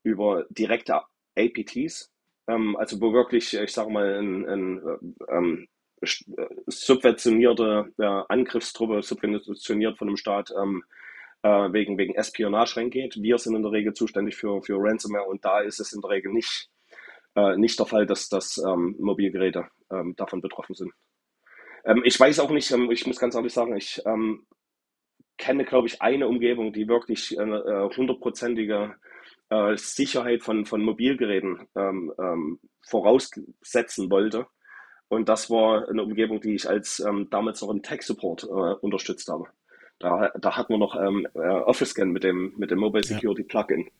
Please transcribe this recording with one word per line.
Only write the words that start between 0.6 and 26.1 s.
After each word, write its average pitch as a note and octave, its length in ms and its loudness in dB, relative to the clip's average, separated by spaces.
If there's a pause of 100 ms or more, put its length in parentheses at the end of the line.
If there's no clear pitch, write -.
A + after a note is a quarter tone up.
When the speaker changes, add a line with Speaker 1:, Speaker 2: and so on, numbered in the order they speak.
Speaker 1:
A - 100 0 (300)
P A#2 280 2
Ts, - 480 -6 (360)
ähm, A2 300 0
also G#2+ 240 -4
wo A2 120 4
wirklich, A#2+ 400 2
ich G#2 180 -2
sag A2 180 -4
mal, G2+ 280 0
ein, G2 320 -2
ein, F#2 320 -2 (480)
ähm, E2+ 380 0 (360)
sch-, - 240 -6 (120)
äh, - 80 -4 (180)
subventionierte, A2+ 1300 4
äh, G2+ 300 0
Angriffstruppe, A2+ 760 0
subventioniert G#2+ 960 -2
von G#2 80 -4
dem G2+ 100 -2
Staat, G2+ 420 -2
ähm, G2 240 -2 (600)
äh, G2+ 280 4
wegen, G2+ 280 0
wegen F#2+ 160 0
Espionage A2 640 0
reingeht. B2 440 -4
Wir A#2 160 4
sind A2+ 180 0
in G#2+ 60 0
der G#2+ 120 -2
Regel G#2+ 200 0
zuständig G#2+ 420 -2
für, G2+ 280 -4
für G2+ 160 -2
Ransomware G#2 480 0
und G2 180 -8
da G2+ 140 4
ist G#2 200 -4
es G#2+ 140 -8
in G#2 80 -10
der F#2+ 80 -10
Regel G2 240 -2
nicht, - 380 -4 (640)
äh, G2 220 4
nicht A2+ 200 4
der G#2+ 80 2
Fall, G#2+ 220 4
dass, G2 200 -2
dass, - 300 -4
ähm, F#2 400 0
Mobilgeräte, F#2 680 0 (240)
ähm, F2+ 240 -6
davon F#2+ 260 -6
betroffen - 320 -10
sind. F2+ 200 -10 (920)
Ähm, A2 180 6
ich B2 160 4
weiß C#3+ 200 8
auch C#3+ 100 2
nicht, D3 220 0
ähm, B2 200 2
ich - 140 -2
muss B2+ 140 -2
ganz A#2+ 160 0
ehrlich A#2+ 180 -2
sagen, A#2 240 0
ich, - 280 -8
ähm, A2 400 -2 (920)
kenne, C#3 260 0
glaub B2 220 4
ich, - 160 -6
eine C3+ 260 2